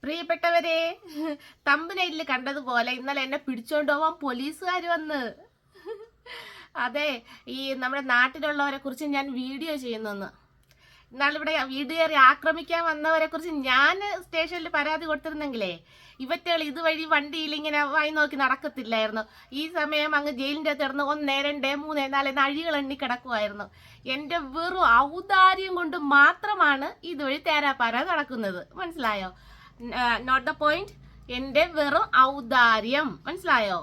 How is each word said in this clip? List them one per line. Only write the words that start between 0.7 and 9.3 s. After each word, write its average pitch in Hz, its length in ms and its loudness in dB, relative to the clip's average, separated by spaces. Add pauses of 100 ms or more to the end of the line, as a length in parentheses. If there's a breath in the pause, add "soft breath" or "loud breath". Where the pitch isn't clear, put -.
തംബ്നെയിലിൽ 320 640 0
കണ്ടതുപോലെ 254 720 0
ഇന്നലെ 277 260 -4
എന്നെ 277 220 -4
പിടിച്ചോണ്ട് 285 460 -2
പോവാൻ 320 200 0 (100)
പോലീസുകാർ 311 600 -4 (100)
വന്ന്. 311 260 -4 (1700 loud breath)
അതെ, 294 240 -2 (460 loud breath)
ഈ - 20 -8 (240)
നമ്മുടെ 262 220 -4 (100)
നാട്ടിലുള്ളവരെ 277 720 0
കുറിച്ച് 277 300 -6
ഞാൻ 277 100 -2 (160)